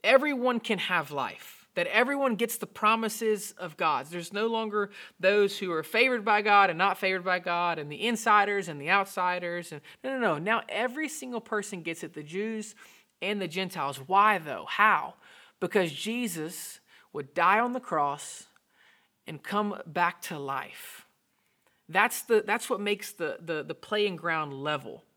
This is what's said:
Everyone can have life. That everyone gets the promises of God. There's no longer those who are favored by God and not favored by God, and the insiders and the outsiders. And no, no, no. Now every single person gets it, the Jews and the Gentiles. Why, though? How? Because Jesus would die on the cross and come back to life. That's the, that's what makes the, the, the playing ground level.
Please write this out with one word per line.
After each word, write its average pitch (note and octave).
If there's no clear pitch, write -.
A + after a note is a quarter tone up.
Everyone B3+
can G#3+
have D#3+
life. -
That F3
everyone B3+
gets A3+
the -
promises A3
of E3+
God. D3
There's E3+
no G#3+
longer G#3+
those G3+
who F#3
are D#3+
favored A#3+
by G#3
God G3+
and E3
not F#3+
favored F#3
by F3+
God, F3
and D3
the E3
insiders G#3
and D3
the D3+
outsiders. F3+
And D3
no, C4
no, C4
no. F#3
Now G#3
every B3
single B3
person G3+
gets E3
it, E3
the D3+
Jews G#3+
and G3+
the F#3
Gentiles. D#3+
Why, G3
though? D3+
How? G3+
Because F3+
Jesus F3+
would C#3+
die F#3
on B3
the B3+
cross C#3+
and D#3
come G3+
back F3
to D#3
life. -
That's G3+
the, G#3+
that's -
what A#3+
makes G3+
the, D#3
the, E3
the D#3
playing G#3
ground D#3
level. C3+